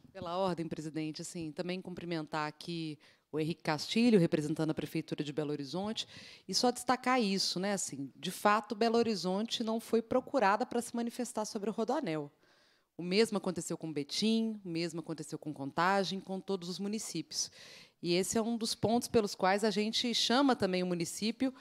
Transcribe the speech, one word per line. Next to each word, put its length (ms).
Pela 240
ordem, 300
presidente, 560
assim, 280
também 300
cumprimentar 680
aqui 520
o 80
Henrique 240
Castilho, 560
representando 500
a 60
Prefeitura 480
de 100
Belo 160
Horizonte, 580
e 60
só 160
destacar 500
isso, 400
né, 140
assim, 420
de 140
fato, 460
Belo 200
Horizonte 680
não 160
foi 240
procurada 640
pra 160
se 120
manifestar 500
sobre 220
o 60
rodoanel. 580
O 60
mesmo 380
aconteceu 360
com 160
Betim, 720
o 60
mesmo 300
aconteceu 400
com 120
Contagem, 680
com 200
todos 300
os 80
municípios. 720
E 100
esse 240
é 40
um 140
dos 200
pontos 320
pelos 260
quais 300
a 80
gente 420
chama 420
também 280
o 20
município 760